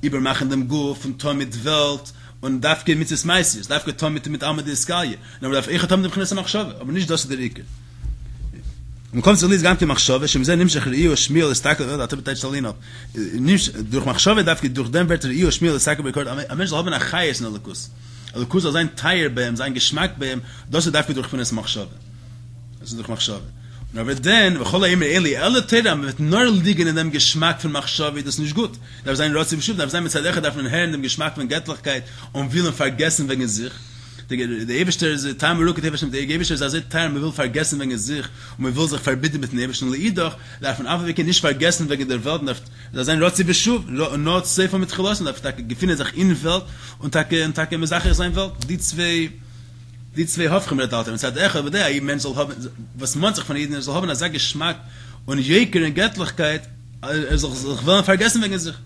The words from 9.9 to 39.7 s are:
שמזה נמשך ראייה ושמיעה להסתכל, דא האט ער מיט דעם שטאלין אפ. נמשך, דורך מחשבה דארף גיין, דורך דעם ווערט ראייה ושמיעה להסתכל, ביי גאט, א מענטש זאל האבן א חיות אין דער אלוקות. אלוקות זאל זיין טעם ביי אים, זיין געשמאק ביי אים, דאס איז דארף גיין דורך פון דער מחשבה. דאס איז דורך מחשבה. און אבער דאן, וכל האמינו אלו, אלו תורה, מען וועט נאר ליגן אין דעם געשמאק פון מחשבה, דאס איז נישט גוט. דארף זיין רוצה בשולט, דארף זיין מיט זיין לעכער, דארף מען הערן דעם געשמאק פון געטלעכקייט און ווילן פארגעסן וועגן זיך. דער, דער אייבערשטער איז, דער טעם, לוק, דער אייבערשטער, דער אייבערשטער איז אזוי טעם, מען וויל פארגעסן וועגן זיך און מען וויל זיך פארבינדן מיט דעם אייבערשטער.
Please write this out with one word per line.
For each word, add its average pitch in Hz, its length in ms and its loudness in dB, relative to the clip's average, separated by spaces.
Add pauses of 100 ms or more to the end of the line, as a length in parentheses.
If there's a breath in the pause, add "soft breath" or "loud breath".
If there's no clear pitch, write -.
שמזה 143 280 2
נמשך 156 320 4
ראייה 151 240 4
ושמיעה 151 360 4
להסתכל, 143 360 2
דא 135 180 -4
האט 117 120 -4
ער 143 40 -4
מיט 123 80 -8
דעם 135 100 -2
שטאלין 135 300 -4
אפ. 107 100 -4 (400 loud breath)
נמשך, 117 600 2
דורך 113 320 -2
מחשבה 202 340 4
דארף 165 200 2
גיין, 127 120 0
דורך 123 160 -2
דעם 170 160 4
ווערט 165 200 2
ראייה 147 220 2
ושמיעה 170 260 2
להסתכל, 147 300 0
ביי - 80 -2
גאט, 143 160 -2
א 135 280 -6
מענטש 180 140 0
זאל 151 80 0
האבן 170 160 0
א 135 60 0
חיות 156 360 0
אין 120 80 -4
דער 113 80 -4
אלוקות. 101 360 -10 (480 loud breath)
אלוקות 123 260 0
זאל 160 100 0
זיין 156 160 2
טעם 156 480 0
ביי 123 100 0
אים, 117 100 -2
זיין 131 180 -2
געשמאק 147 440 2
ביי 135 120 -2
אים, 127 100 -4 (300 loud breath)
דאס 156 160 2
איז 160 80 0
דארף 151 120 4
גיין 147 100 -2
דורך 127 120 -2
פון 127 160 -4
דער 117 100 -2
מחשבה. 110 300 -4 (960 loud breath)
דאס - 80 -14
איז 117 80 -8
דורך 113 140 -10
מחשבה. 110 280 -2 (560 loud breath)
און 113 60 -8
אבער 131 180 -2
דאן, 180 440 4
וכל 180 220 2
האמינו 175 280 4
אלו, 170 180 4
אלו 185 320 4
תורה, 226 340 4
מען 143 80 -2
וועט 135 160 -4
נאר 196 300 6
ליגן 180 380 4
אין 160 80 2
דעם 160 140 2
געשמאק 156 520 2
פון 160 100 -2
מחשבה, 147 500 -2
דאס 135 60 -6
איז 139 120 -2
נישט 151 160 -2
גוט. 220 220 -2 (260 loud breath)
דארף 135 140 0
זיין 151 180 2
רוצה 160 200 0
בשולט, 185 220 -2
דארף 147 120 0
זיין 175 140 0
מיט 165 80 -2
זיין 151 140 0
לעכער, 170 160 2
דארף 147 140 0
מען 139 120 -2
הערן 165 240 0
דעם 143 100 -4
געשמאק 151 340 -2
פון 139 120 -6
געטלעכקייט 139 560 -4 (320 loud breath)
און 139 100 -2
ווילן 160 260 2
פארגעסן 139 540 0
וועגן 131 200 0
זיך. 110 280 -4 (560 loud breath)
דער, 120 360 -2
דער 120 100 -4
אייבערשטער 170 360 2
איז, 139 140 -4
דער 139 80 -4
טעם, 160 280 2
לוק, 170 140 4
דער 170 80 -4
אייבערשטער, 151 260 -2
דער 131 100 -4
אייבערשטער 165 360 -2
איז 135 80 -2
אזוי 143 180 -2
טעם, 156 320 -2
מען 143 100 -2
וויל 156 120 -2
פארגעסן 143 420 0
וועגן 131 180 -2
זיך 123 300 -4
און - 380 -10
מען 127 100 0
וויל 156 140 2
זיך 139 140 -2
פארבינדן 143 380 0
מיט 127 100 -4
דעם 123 100 -2
אייבערשטער. 127 300 -2